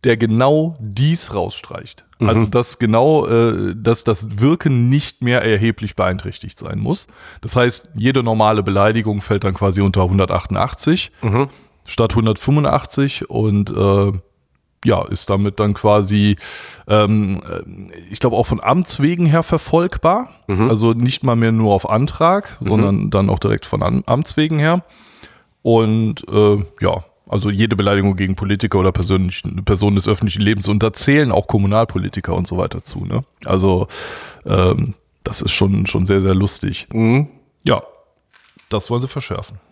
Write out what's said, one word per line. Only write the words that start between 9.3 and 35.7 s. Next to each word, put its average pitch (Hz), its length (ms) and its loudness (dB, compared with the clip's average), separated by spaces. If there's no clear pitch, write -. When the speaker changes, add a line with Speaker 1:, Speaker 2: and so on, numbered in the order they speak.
Speaker 1:
dann 95 80 0
quasi 98 260 0
unter 95 300 2
hundertachtundachtzig 95 1000 0
Speaker 2:
Mhm. 120 260 0
Speaker 1:
statt - 300 0
hundertfünfundachtzig 139 1120 0
und, 104 420 0
äh, 101 400 2
ja, 98 200 2
ist - 240 -8
damit 101 320 0
dann 104 120 2
quasi, 104 640 2
ähm, 104 600 2
äh, 85 120 -10
ich 107 80 -12
glaub, 120 140 2
auch 110 100 2
von - 180 -2
Amts 160 380 0
wegen 170 260 2
her 160 160 4
verfolgbar. 175 920 0
Speaker 2:
Mhm. 104 220 2
Speaker 1:
Also 117 220 2
nicht 120 320 0
mal 123 140 2
mehr 113 160 2
nur 110 200 2
auf - 160 0
Antrag, 160 680 0
Speaker 2:
Mhm. 110 80 -6
Speaker 1:
sondern 101 420 2
dann 101 200 2
auch 98 100 0
direkt - 260 -2
von 101 160 -4
Am-, - 240 0
Amts 127 300 -2
wegen 156 240 0
her. 165 240 0
Und, 110 680 2
äh, 104 300 4
ja, 90 240 -2
also 104 200 -2
jede 104 280 0
Beleidigung 98 400 2
gegen 95 180 -2
Politiker 101 420 -2
oder 95 140 2
persönlichen, 92 720 -2
Personen 101 320 2
des 98 140 0
öffentlichen 104 320 0
Lebens, 101 260 0
und 104 160 0
da 110 80 0
zählen 139 400 2
auch - 160 0
Kommunalpolitiker 98 880 -2
und 90 100 -2
so 87 120 -8
weiter - 260 -6
zu, - 220 -10
ne? - 160 -4
Also, 92 420 2
ähm, 95 500 0
das - 180 -6
ist - 120 -4
schon, 98 340 0